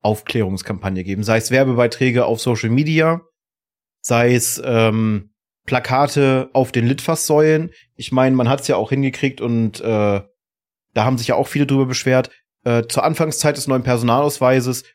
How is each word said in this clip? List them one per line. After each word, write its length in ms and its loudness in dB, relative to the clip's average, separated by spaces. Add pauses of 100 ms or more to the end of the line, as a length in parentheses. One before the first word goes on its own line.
Aufklärungskampagne 1000 -4
geben. 180 -6
Sei 140 2
es 140 -2
Werbebeiträge 760 0
auf 160 -2
Social 300 -2
Media, 520 0 (760)
sei 340 2
es, 300 -2
ähm, 680 0 (360)
Plakate 880 0
auf 200 0
den 140 0
Litfaßsäulen. 840 0 (240)
Ich 180 -10
meine, 220 4
man 140 2
hat's 180 -2
ja 100 0
auch 140 -2
hingekriegt 500 -2
und, 400 -2
äh, 420 0 (720)
da 100 2
haben 140 2
sich 100 -6
ja 60 2
auch 140 0
viele 180 0
drüber 200 2
beschwert. 440 0 (340)
Äh, 240 0
zur 160 -2
Anfangszeit 520 0
des 120 -8
neuen 140 0
Personalausweises 1000 0 (100)